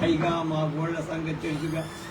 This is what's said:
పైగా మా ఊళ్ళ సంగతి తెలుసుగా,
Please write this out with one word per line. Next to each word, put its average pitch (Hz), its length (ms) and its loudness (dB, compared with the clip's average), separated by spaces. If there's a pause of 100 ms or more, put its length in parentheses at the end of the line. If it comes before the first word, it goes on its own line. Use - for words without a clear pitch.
పైగా 302 400 4
మా 294 400 0
ఊళ్ళ 165 180 0
సంగతి 160 340 -2
తెలుసుగా, 156 540 -2 (220)